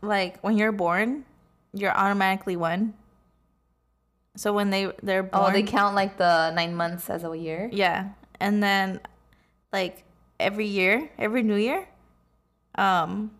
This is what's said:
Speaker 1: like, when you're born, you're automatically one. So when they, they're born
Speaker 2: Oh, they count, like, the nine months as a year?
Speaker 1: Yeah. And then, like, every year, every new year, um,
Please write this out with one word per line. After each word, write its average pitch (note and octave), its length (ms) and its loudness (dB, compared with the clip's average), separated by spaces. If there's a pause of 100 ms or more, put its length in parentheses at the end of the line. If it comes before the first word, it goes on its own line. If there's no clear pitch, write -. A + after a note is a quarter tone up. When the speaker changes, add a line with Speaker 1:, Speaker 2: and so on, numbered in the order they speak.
Speaker 1:
like, G3 400 -2
when G#3 160 2
you're A3 160 2
born, G3+ 500 0 (480)
you're G3 240 -2
automatically G3 600 0
one. F3 380 -2 (1400)
So G#3 180 -2
when G3+ 180 2
they, G3 200 0 (120)
they're F#3+ 200 0
born F#3+ 260 2
Speaker 2:
Oh, - 40 2
they G3 80 4
count, G3+ 320 2
like, G3 240 0
the E3 340 4
nine E3+ 240 -2
months E3+ 360 -4
as E3+ 120 -4
a E3 140 -6
year? E3 340 -6
Speaker 1:
Yeah. F#3+ 380 0 (300)
And G#3 240 2
then, G3 360 0 (720)
like, F#3+ 320 -4 (360)
every G#3 260 -2
year, G3+ 420 2 (120)
every A3 240 0
new G#3+ 120 2
year, C4+ 320 -2 (880)
um, F#3+ 640 0